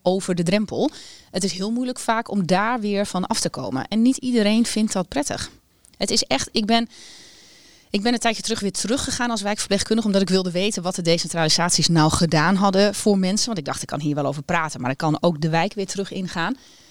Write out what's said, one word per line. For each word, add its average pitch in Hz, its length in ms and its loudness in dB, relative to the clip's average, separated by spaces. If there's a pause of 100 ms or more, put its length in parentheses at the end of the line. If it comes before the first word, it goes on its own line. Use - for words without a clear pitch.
over 185 340 0
de 175 80 0
drempel. 202 480 0 (400)
Het 196 120 -2
is 190 80 -2
heel 196 200 -4
moeilijk 247 280 -4
vaak 226 320 -2
om 196 160 0
daar 214 320 2
weer 202 260 0
van 180 220 -2
af 226 120 -2
te 165 100 -2
komen. 131 380 -6
En 220 140 0
niet 254 160 4
iedereen 226 480 2
vindt 214 280 0
dat 185 140 -2
prettig. - 420 -4 (480)
Het - 140 -2
is 226 120 2
echt, - 280 -2
ik 220 140 0
ben, 233 240 2 (1000)
ik 208 120 -2
ben 240 120 2
een 233 60 -2
tijdje 226 220 0
terug - 180 -4
weer 196 120 -2
teruggegaan 240 600 -2
als 220 100 -4
wijkverpleegkundige, 208 640 0
omdat 196 140 4
ik 190 80 0
wilde 185 220 2
weten 185 320 -2
wat 180 120 -2
de 185 60 -4
decentralisaties 165 840 2
nou 156 240 6
gedaan 165 440 2
hadden 196 400 4
voor 202 220 2
mensen. 190 280 0
Want 226 120 -4
ik 147 80 -8
dacht, 135 160 -6
ik - 60 -10
kan - 120 -6
hier 147 160 -2
wel 143 100 -2
over 139 180 -4
praten, 160 380 -2
maar 123 100 -2
ik 135 60 -6
kan 151 240 0
ook 165 200 2
de 165 80 0
wijk 165 240 0
weer 196 140 -6
terug 190 240 -8
ingaan. 185 460 -4 (340)